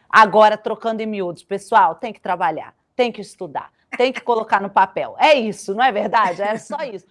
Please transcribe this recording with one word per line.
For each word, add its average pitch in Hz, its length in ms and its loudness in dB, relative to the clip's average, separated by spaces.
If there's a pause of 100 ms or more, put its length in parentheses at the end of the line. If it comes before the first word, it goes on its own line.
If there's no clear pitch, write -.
agora, 214 480 6
trocando 220 440 -6
em 220 40 -8
miúdos? 190 360 -8
Pessoal, 196 540 0
tem 226 160 -12
que 202 80 -18
trabalhar, 165 560 -6 (220)
tem 240 140 0
que 208 100 -14
estudar, 156 500 -14 (240)
tem 254 160 2
que 254 80 -10
colocar 220 400 -2
no 196 100 -8
papel. 175 500 -2
É 294 160 6
isso, 214 380 -6
não 226 100 -2
é 262 80 2
verdade? 208 500 -2
É 214 160 -4
só 285 260 -12
isso. 208 280 -12